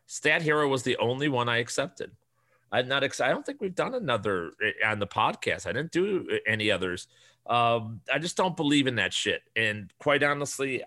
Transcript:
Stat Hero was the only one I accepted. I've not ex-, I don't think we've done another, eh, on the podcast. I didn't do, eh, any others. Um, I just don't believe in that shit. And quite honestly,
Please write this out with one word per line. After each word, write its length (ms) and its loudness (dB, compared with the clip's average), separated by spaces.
Stat 340 2
Hero 280 4
was 160 0
the 140 2
only 300 2
one 200 2
I 80 2
accepted. 560 -4
I've 160 2
not 160 0
ex-, 180 -2
I 100 2
don't 140 -2
think 160 -10
we've 140 -6
done 200 -2
another, 580 0
eh, 240 0
on 120 0
the 60 -4
podcast. 600 0
I 60 -2
didn't 180 -4
do, 400 0
eh, 160 0
any 240 2
others. 380 -2
Um, 540 0
I 80 0
just 180 -8
don't 200 0
believe 300 2
in 80 0
that 180 0
shit. 300 0
And 420 0
quite 240 2
honestly, 640 -2